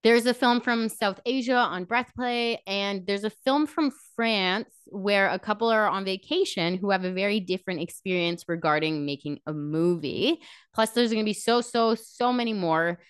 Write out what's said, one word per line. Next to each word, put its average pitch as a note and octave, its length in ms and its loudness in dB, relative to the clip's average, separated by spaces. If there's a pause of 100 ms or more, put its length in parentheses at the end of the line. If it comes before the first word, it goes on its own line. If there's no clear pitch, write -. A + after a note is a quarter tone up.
There's A#3 240 4
a B3 60 2
film A#3+ 280 2
from A#3 280 -2
South G3+ 360 -4
Asia B3+ 300 0
on F3+ 300 0
breath A#3+ 300 -2
play, A#3+ 520 -2
and G3 400 -4
there's G3+ 160 -2
a G#3+ 80 -2
film C#4+ 340 0
from D4 260 -2 (240)
France G#3+ 540 0 (180)
where G3 420 2
a F#3 100 -2
couple G#3+ 320 0
are G#3+ 160 4
on F#3+ 180 -2
vacation F#3+ 720 -2
who G3 140 -2
have F#3 140 0
a F#3 60 -2
very G3+ 280 0
different F3+ 420 -4
experience F3 640 -2
regarding D#3 600 0
making C#3+ 400 -6
a D#3 60 -4
movie. D#3+ 880 0 (340)
Plus, A3 160 2
there's A#3+ 200 2
gonna A3 120 0
be G#3+ 100 -2
so, A#3 280 0
so, A3+ 340 2
so A#3+ 360 -2
many A#3 220 0
more E3+ 460 0 (100)